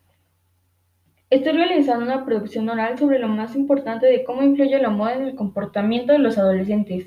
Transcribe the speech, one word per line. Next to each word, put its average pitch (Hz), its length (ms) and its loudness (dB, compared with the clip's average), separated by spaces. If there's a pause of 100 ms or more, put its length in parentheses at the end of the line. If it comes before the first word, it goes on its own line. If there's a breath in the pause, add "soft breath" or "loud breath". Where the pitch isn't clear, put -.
(1300)
Estoy 269 220 2
realizando 294 540 0
una 262 180 -4
producción 220 460 -4
oral 233 280 -4
sobre 277 220 2
lo 226 80 -2
más 220 300 -4
importante 277 480 -2
de 254 180 4
cómo 254 200 -2
influye 277 360 4
la 240 100 2
moda 214 260 -2
en 269 80 -4
el 269 120 -6
comportamiento 214 760 -2
de 294 60 6
los 220 180 2
adolescentes. 190 680 0